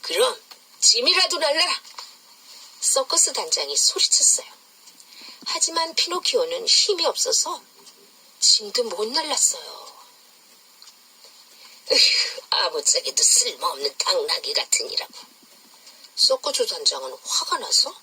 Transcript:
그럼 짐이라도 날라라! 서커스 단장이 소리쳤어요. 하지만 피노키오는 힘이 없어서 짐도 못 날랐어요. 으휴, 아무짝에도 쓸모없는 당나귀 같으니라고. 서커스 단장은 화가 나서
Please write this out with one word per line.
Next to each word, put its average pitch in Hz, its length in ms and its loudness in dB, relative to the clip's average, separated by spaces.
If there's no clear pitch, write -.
그럼 - 400 0
짐이라도 339 580 4
날라라! 320 440 0
서커스 - 520 2
단장이 285 440 -2
소리쳤어요. - 720 2
하지만 330 480 -2
피노키오는 466 720 -2
힘이 - 380 4
없어서 - 560 0
짐도 214 440 2
못 214 240 -4
날랐어요. - 880 -4
으휴, - 480 2
아무짝에도 - 720 0
쓸모없는 - 760 0
당나귀 147 560 -2
같으니라고. - 600 -4
서커스 - 520 0
단장은 508 460 -4
화가 - 460 -4
나서 - 440 0